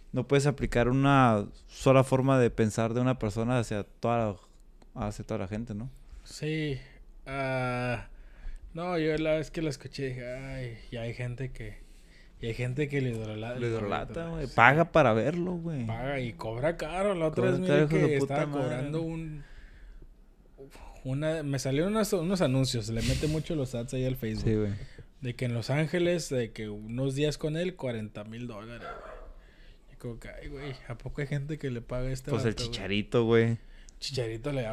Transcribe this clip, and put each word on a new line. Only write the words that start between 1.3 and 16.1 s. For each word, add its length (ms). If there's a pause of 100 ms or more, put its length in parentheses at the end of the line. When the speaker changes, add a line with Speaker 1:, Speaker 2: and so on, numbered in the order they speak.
Speaker 1:
sola 360
forma 360
de 100
pensar 460
de 60
una 180
persona 400
hacia 240
toda 520 (600)
la, 120
hacia 160
toda 180
la 60
gente, 280
¿no? 140 (340)
Speaker 2:
Sí. 560 (480)
Ah, 800 (680)
no, 240
yo 200
la 180
vez 160
que 100
la 80
escuché 400
dije, 240
"Ay", 440 (140)
y 60
hay 160
gente 380
que, 260 (640)
y 60
hay 80
gente 340
que 120
lo 80
idolala-, 500
Speaker 1:
Lo 80
idolatra, 600
güey. 180
Speaker 2:
Sí. 80
Speaker 1:
Paga 360
para 220
verlo, 440
güey. 280
Speaker 2:
Paga 340